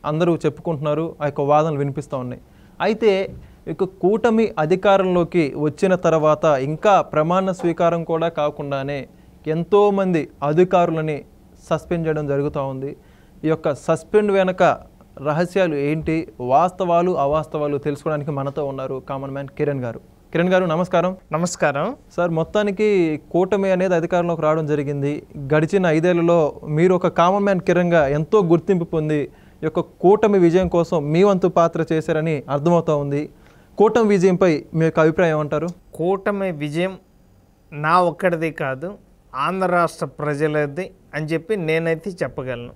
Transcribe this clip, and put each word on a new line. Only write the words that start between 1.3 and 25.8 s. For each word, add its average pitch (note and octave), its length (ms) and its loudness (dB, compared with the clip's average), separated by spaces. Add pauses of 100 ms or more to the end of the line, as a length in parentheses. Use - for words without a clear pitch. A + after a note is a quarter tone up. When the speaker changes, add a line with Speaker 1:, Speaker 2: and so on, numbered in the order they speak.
Speaker 1:
వాదనలు D3+ 360 2
వినిపిస్తూ C#3+ 400 -6
ఉన్నాయి. B2 240 -10 (400)
అయితే G3+ 460 0 (400)
ఈ - 20 -12
యొక్క E3 140 -4
కూటమి A3 760 0
అధికారంలోకి F3+ 1000 2
వచ్చిన D3+ 380 0
తర్వాత D#3 500 2
ఇంకా D#3 560 2
ప్రమాణ F3 500 0
స్వీకారం E3+ 520 0
కూడా E3 260 -2
కాకుండానే C#3+ 760 -6 (400)
ఎంతోమంది F#3 840 2 (140)
అధికారులని D#3+ 800 2 (460)
సస్పెండ్ E3 380 -4
చేయడం D3+ 200 -2
జరుగుతూ C#3+ 360 -2
ఉంది. C3+ 340 -8 (460)
ఈ D#3 40 -2
యొక్క D#3 260 -2
సస్పెండ్ G3+ 580 0
వెనక F#3 320 2 (640)
రహస్యాలు F3 480 0
ఏంటి, D#3 520 -2 (120)
వాస్తవాలు F3 720 2
అవాస్తవాలు D3 680 -2
తెలుసుకోవడానికి D3 540 -6
మనతో C#3 340 -6
ఉన్నారు C3+ 440 -8
కామన్ C3+ 220 -8
మ్యాన్ C#3 160 -10
కిరణ్ C#3+ 340 -4
గారు. - 340 -12 (180)
కిరణ్ E3+ 160 0
గారు, F#3 160 2
నమస్కారం. F3 520 0 (160)
Speaker 2:
నమస్కారం. E3 600 -2 (200)
Speaker 1:
సార్, F3 160 0
మొత్తానికి F#3 880 0 (120)
కూటమి F#3+ 400 0
అనేది F#3 240 2
అధికారంలోకి E3+ 460 0
రావడం D#3 240 0
జరిగింది. C#3+ 580 -2 (300)
గడిచిన E3 320 2